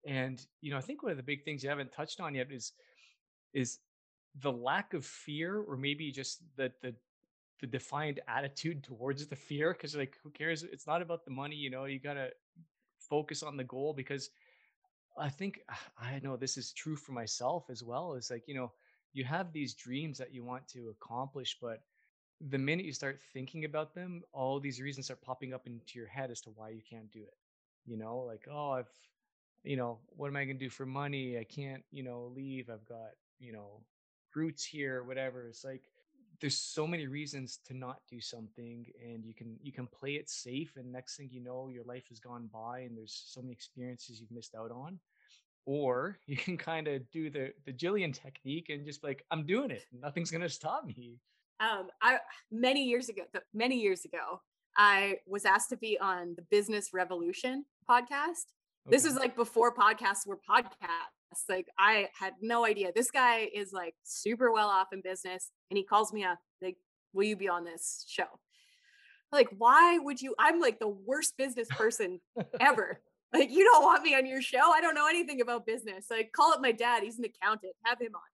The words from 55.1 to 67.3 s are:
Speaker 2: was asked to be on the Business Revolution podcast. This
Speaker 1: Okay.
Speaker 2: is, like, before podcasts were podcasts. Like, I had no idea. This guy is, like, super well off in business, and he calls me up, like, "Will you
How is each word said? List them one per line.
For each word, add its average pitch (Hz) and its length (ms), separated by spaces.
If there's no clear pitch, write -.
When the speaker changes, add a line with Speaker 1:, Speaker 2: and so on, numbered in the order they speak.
Speaker 2:
was 202 180
asked 254 240
to 240 80
be 220 220
on 180 360
the 175 60
Business 208 520
Revolution 185 720
podcast. 285 560
This 277 160
Speaker 1:
Okay. - 0
Speaker 2:
is, 285 100
like, 254 200
before 233 400
podcasts 214 520
were 196 120
podcasts. 196 600
Like, 185 180
I 202 340
had 190 280
no 233 240
idea. 202 280
This 240 180
guy 240 420
is, 196 200
like, 175 300
super 233 480
well 214 180
off 190 240
in 190 80
business, 185 500
and 196 80
he 196 60
calls 208 300
me 208 100
up, 180 160
like, 185 160
"Will 190 120
you 214 100